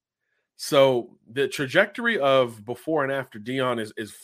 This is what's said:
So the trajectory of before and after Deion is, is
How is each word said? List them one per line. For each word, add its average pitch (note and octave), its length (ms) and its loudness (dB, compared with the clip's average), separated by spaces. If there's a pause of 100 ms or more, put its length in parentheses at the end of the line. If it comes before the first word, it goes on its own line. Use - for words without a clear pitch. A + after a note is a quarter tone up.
(560)
So C3+ 600 2 (120)
the C3 200 -2
trajectory G3 720 0
of C3 460 2
before C#3+ 380 -4
and C3+ 100 -2
after C3 280 -8
Deion B2+ 400 -2
is, G#2 160 -10
is G#2+ 160 -10 (120)